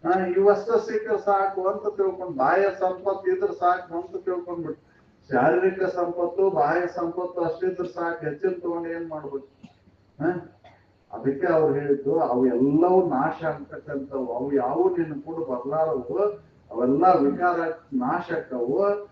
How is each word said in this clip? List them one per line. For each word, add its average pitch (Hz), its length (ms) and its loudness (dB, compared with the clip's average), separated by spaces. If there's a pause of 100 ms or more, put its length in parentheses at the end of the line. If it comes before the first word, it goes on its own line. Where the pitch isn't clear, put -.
ಹ? 175 140 2 (200)
ಇವಷ್ಟ 403 340 4
ಸಿಕ್ಕರೆ 427 540 0
ಸಾಕು 392 420 0
ಅಂತ 208 180 -2 (120)
ತಿಳ್ಕೊಂಡು, 185 400 -2
ಬಾಹ್ಯ 185 300 4 (120)
ಸಂಪತ್ತು 185 520 -2
ಇದ್ರೆ 185 220 0
ಸಾಕು 180 440 0
ಅಂತ - 160 -10 (120)
ತಿಳ್ಕೊಂಡ್ಬಿಟ್ಟು, 175 580 -6 (460)
ಶಾರೀರಿಕ 180 540 2
ಸಂಪತ್ತು, 175 680 -2
ಬಾಹ್ಯ 165 380 0
ಸಂಪತ್ತು 175 540 -6
ಅಷ್ಟಿದ್ರೆ 180 520 -2
ಸಾಕು, 170 320 -4
ಹೆಚ್ಚಿನ 156 280 -2 (100)
ತಗೊಂಡು 170 260 -4
ಏನ್ 170 200 -8
ಮಾಡ್ಬೇಕು? 139 380 -10 (760)
ಹ? 170 140 0 (760)
ಅದಕ್ಕೆ 139 360 -2
ಅವ್ರು 156 260 4
ಹೇಳಿದ್ದು, 139 460 0
ಅವು 123 280 2
ಎಲ್ಲವೂ 143 600 6
ನಾಶ 147 360 -2
ಆಗ್ತಕ್ಕಂಥವು, 139 840 -6 (100)
ಅವು 135 160 -4
ಯಾವು 147 300 2 (140)
ನಿನ್ನ 156 180 -2 (100)
ಕೂಡ 165 120 -8 (120)
ಬರ್ಲಾರವು, 139 680 -2 (520)
ಅವೆಲ್ಲ 135 340 2 (120)
ವಿಕಾರ 170 420 2 (340)
ನಾಶ 127 320 0 (120)
ಆಕ್ಕವು. 123 420 -2 (320)